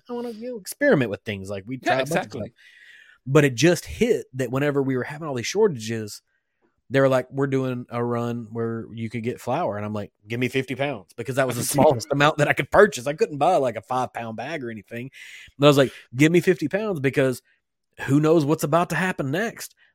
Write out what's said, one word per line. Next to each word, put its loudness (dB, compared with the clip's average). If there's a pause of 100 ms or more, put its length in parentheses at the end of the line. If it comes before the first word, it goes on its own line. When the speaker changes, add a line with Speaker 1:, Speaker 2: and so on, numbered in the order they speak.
Speaker 1:
I -12
wanna, -8
you -12
know, -12
experiment 2
with -8
things. -8
Like, -10
we -10
Speaker 2:
Yeah, 0
Speaker 1:
try 0
a -2
bunch -2
of -18
Speaker 2:
exactly. -10
Speaker 1:
stuff. -10 (800)
But 6
it 2
just 2
hit 0
that -4
whenever 0
we -2
were -4
having -10
all -6
these -4
shortages, -2 (680)
they 4
were 6
like, 2
"We're -2
doing -2
a -4
run -4
where -6
you -8
could -8
get -6
flour." -4
And -6
I'm -6
like, -8 (160)
"Give -6
me 0
fifty -4
pounds," -8
because -6
that 2
was -4
the -4
Speaker 2:
<laughs> -
Speaker 1:
smallest 2
amount 4
that 4
I 2
could -4
purchase. 6
I -2
couldn't -2
buy, 4
like, 0
a -8
five -4
pound -8
bag -10
or -8
anything. -12 (480)
But 6
I 10
was 4
like, 2 (220)
"Give 6
me 6
fifty 0
pounds," 2
because 0 (640)
who 2
knows 4
what's 0
about 0
to -4
happen -4
next. -6 (200)